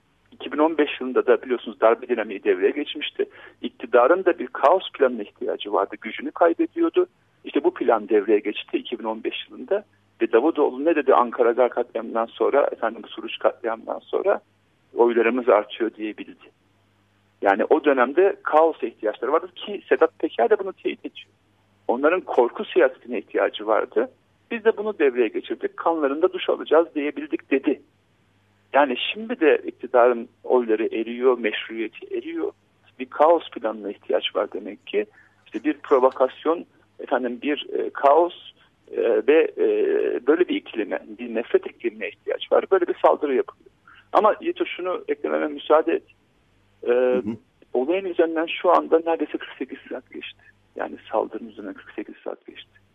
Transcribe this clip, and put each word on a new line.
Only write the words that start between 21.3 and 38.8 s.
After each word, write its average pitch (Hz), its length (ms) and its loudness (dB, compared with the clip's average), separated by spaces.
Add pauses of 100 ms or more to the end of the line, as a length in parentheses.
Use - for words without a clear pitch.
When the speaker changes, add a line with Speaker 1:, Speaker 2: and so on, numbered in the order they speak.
Speaker 1:
Onların 147 320 2
korku - 440 0
siyasetine 127 540 0
ihtiyacı 101 480 -2
vardı. 151 440 0 (400)
"Biz 226 140 -6
de 220 120 2
bunu 208 220 -6
devreye 123 300 2
geçirdik, - 480 -8
kanlarında 160 560 0
duş 180 160 -8
alacağız." 151 460 2
diyebildik 147 560 -6
dedi. 135 320 -2 (880)
Yani 135 240 4 (160)
şimdi 226 280 -8
de 147 260 4
iktidarın 120 600 2 (160)
oyları 113 420 0
eriyor, 120 520 0
meşruiyeti 110 800 -8
eriyor. 160 360 -8 (460)
Bir 127 80 -10
kaos 160 440 2
planına 110 400 -6
ihtiyaç - 460 -4
var 98 160 -2
demek 101 340 -12
ki. 208 200 -4 (400)
İşte - 180 -10
bir 147 140 -2
provokasyon, 131 880 0 (320)
efendim 123 440 -4
bir, 143 300 -4
e, - 180 -4
kaos, 156 440 4 (580)